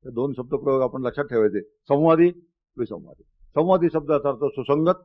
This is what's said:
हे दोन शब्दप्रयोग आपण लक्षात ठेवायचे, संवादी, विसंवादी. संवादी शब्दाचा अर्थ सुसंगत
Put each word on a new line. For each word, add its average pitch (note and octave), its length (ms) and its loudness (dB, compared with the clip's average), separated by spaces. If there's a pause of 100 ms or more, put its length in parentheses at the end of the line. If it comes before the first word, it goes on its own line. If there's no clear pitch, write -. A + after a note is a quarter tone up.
हे C3 60 -14
दोन B2+ 260 -4
शब्दप्रयोग C3+ 440 -2
आपण C3 200 -4
लक्षात B2+ 220 -4
ठेवायचे, G#2+ 380 0
संवादी, E3 800 2 (360)
विसंवादी. A2 460 -10 (180)
संवादी F3 520 2
शब्दाचा C#3+ 360 0
अर्थ C3 140 -4
सुसंगत D3 600 0